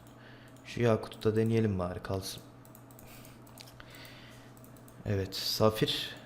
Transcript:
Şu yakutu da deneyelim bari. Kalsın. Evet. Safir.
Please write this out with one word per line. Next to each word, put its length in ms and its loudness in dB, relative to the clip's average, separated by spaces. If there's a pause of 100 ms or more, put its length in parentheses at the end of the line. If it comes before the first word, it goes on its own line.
(640)
Şu 160 -4
yakutu 420 4
da 120 4
deneyelim 440 4
bari. 240 -2
Kalsın. 380 -4 (2750)
Evet. 300 0
Safir. 800 2 (100)